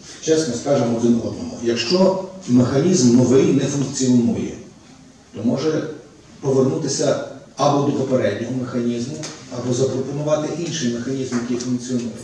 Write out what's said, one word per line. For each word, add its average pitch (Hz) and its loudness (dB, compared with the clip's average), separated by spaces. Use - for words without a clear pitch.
чесно 156 0
скажемо 120 0
один 117 4
одному. 104 -6
Якщо 180 2
механізм 127 4
новий 131 6
не 135 2
функціонує, 123 0
то 107 -10
може 147 0
повернутися - 0
або 143 2
до 147 0
попереднього 127 -2
механізму, 120 -4
або 123 -2
запропонувати 147 -2
інший 131 -4
механізм, 123 -4
який 120 -4
функціонує. 120 -4